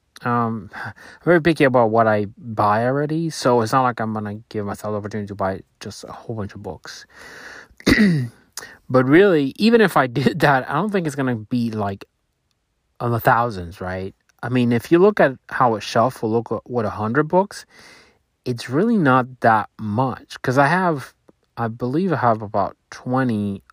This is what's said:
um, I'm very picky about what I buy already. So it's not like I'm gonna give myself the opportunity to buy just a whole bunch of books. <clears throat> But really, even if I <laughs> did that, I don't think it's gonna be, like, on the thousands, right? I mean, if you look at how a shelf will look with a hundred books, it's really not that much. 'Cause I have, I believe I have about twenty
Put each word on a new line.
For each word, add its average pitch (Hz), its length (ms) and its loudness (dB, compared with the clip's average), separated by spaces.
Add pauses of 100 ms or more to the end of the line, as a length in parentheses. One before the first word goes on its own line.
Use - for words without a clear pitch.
(240)
um, 117 500 -4
I'm - 200 -14 (320)
very 170 160 4
picky 156 220 2
about 123 240 4
what 110 200 4
I 104 200 0 (100)
buy 110 480 0
already. 151 440 -2
So 123 320 2
it's 110 120 -2
not 135 80 4
like 123 180 0
I'm 110 140 -4
gonna 104 220 -8 (140)
give 107 160 -6
myself 101 280 -8
the 104 40 -4
opportunity 104 300 -8
to 101 80 -10
buy 95 260 -4 (180)
just - 240 -14
a - 80 -16
whole - 240 -12
bunch 101 180 -10
of 101 80 -18
books. - 440 -16 (800)
<clears throat> - 80 4 (920)
But 127 160 4
really, 151 520 6
even 226 240 4
if 190 160 2
I 135 100 2
<laughs> 123 120 -2
did 143 220 0
that, 139 280 2
I - 40 -4
don't 190 180 -2
think 185 160 -2
it's 139 80 -6
gonna 131 200 -2
be, 117 360 -4
like, 101 340 -6 (920)
on 120 120 -2
the 117 80 -2
thousands, 110 640 0
right? 92 320 -8 (280)
I 117 80 -8
mean, 123 220 2
if 120 200 0
you 170 80 6
look 208 200 4
at 147 140 4 (160)
how 120 260 0
a 101 60 -8
shelf 120 400 -2
will 110 100 -2
look 113 360 -4
with 120 180 -4
a 101 60 -4
hundred 117 360 -2
books, 185 380 -2 (800)
it's 123 240 -8
really 214 280 0
not 131 440 2
that 113 280 2 (100)
much. 110 600 -4
'Cause 127 160 0
I 139 100 4
have, 170 460 -2 (440)
I 117 120 -4
believe 131 420 -4
I 135 60 -2
have 117 240 0
about 101 360 -4 (140)
twenty 113 800 -4